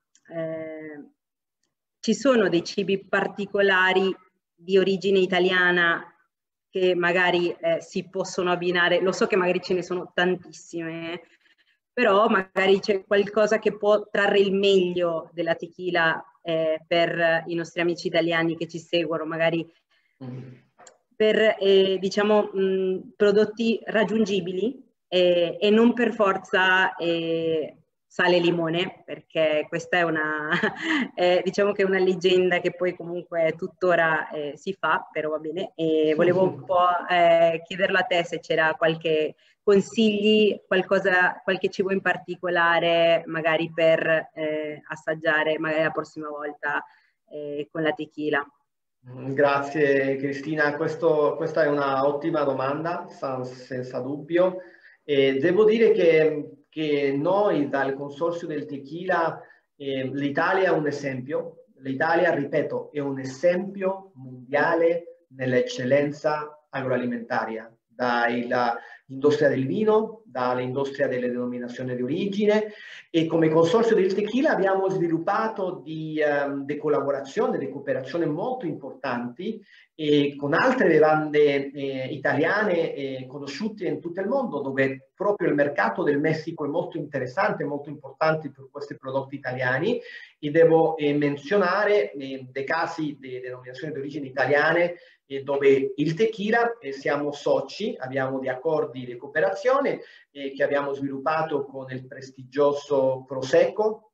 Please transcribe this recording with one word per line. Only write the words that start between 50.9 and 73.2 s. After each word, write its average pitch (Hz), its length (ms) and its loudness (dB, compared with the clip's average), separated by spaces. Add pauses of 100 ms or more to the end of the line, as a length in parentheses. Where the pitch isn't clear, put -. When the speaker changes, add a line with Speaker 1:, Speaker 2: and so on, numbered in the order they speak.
Speaker 2:
questa 160 260 0
è 147 40 4
una 139 400 2
ottima 147 360 0
domanda, 139 640 -2
sa-, 131 360 -8
senza 127 560 -10
dubbio. 165 580 -2 (460)
E 135 360 2
devo 185 260 4
dire 220 260 4
che, 160 800 2
che 143 480 0
noi 175 500 2
dal 139 280 -2
Consorzio 170 500 -6
del 151 200 -6
Tequila, 165 760 -4 (340)
eh, 135 380 -4
l'Italia 165 560 0
è - 20 2
un 156 140 0
esempio, 143 800 -6 (140)
l'Italia, 160 540 0
ripeto, 135 580 -4
è 147 80 -6
un 139 200 -4
esempio 190 960 -2
mondiale 143 1120 -2
nell'eccellenza 131 1400 -2
agroalimentaria, 120 1040 -4 (140)
dall'industria 123 1600 0
del 131 160 0
vino, 214 600 0
dall'industria 127 840 -2
delle 123 220 -2
denominazioni 123 640 -6
di 120 80 -4
origine, 202 720 0 (360)
e 160 160 2